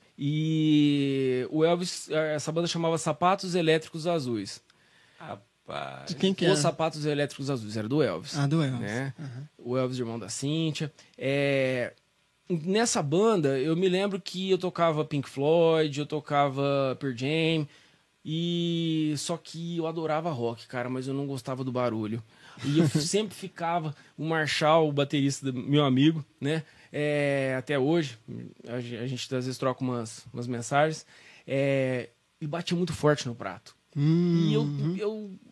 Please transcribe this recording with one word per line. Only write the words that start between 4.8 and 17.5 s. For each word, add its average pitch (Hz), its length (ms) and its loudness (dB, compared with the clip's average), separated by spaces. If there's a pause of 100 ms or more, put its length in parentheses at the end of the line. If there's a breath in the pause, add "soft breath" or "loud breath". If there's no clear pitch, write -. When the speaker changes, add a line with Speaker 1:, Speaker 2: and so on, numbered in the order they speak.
Speaker 2:
Rapaz. 73 880 -12
Speaker 3:
De 165 60 -8
quem 190 200 2
que 180 100 -2
Speaker 1:
Os 170 80 6
Speaker 3:
era? 147 80 4
Speaker 1:
Sapatos 160 440 0
Elétricos 143 460 -2
Azuis, 110 260 -4
era 107 120 -2
do 143 140 2
Elvis. 98 360 -2
Speaker 3:
Ah, 143 80 2
do 156 160 2
Elvis. 131 180 -2
Speaker 1:
Né? 123 380 -4
Speaker 3:
Aham. 139 300 -12 (100)
Speaker 1:
O 123 180 -4
Elvis, 127 220 0
irmão 117 200 -4
da 101 100 -10
Cíntia. 151 640 -2 (260 soft breath)
É... 135 760 0 (560)
Nessa 190 540 0
banda, 156 560 2
eu 156 180 0
me 190 120 2
lembro 190 320 0
que 190 300 -6
eu 185 80 4
tocava 170 460 0
Pink 143 240 -4
Floyd, 160 680 4
eu 147 80 -4
tocava 139 960 0
Pearl 135 160 -4
Jam, 156 500 2 (560 soft breath)